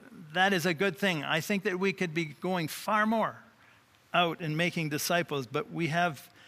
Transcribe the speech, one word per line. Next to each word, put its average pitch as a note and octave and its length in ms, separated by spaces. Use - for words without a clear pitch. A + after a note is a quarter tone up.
that F#3+ 220
is E3 100
a F3+ 80
good F3+ 240
thing. F3 260
I D3 200
think G3+ 220
that F#3 140
we F#3+ 140
could E3+ 220
be E3 100
going E3 440
far G#3+ 360
more G#3+ 320
out E3+ 260
and D3+ 160
making E3 320
disciples, D3 580
but D3 240
we E3 180
have E3+ 420